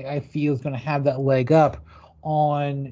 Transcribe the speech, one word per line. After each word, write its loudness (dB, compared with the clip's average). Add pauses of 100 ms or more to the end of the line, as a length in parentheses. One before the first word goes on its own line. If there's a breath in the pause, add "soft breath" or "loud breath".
I -4
feel -2
is -4
gonna -6
have -2
that 0
leg 2
up 4 (360 soft breath)
on, -2